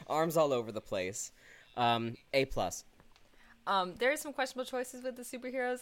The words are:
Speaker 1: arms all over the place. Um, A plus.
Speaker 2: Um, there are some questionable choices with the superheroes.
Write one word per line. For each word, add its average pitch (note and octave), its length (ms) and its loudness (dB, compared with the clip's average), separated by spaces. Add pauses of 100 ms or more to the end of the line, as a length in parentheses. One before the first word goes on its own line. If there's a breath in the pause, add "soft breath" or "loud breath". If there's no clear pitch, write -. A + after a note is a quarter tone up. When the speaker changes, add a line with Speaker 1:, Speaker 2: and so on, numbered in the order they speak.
Speaker 1:
arms D#3 300 2
all D3+ 160 6
over A2+ 180 0
the G2+ 100 -4
place. G2 500 -4 (460 loud breath)
Um, A#2 380 2 (180)
A C3+ 120 6
plus. - 380 -2 (840 soft breath)
Speaker 2:
Um, F#3 280 2
there B3 160 2
are D4+ 60 0
some D4 160 -8
questionable C4 360 -2
choices B3+ 340 -6
with B3+ 120 -4
the B3 80 -12
superheroes. B3 580 -4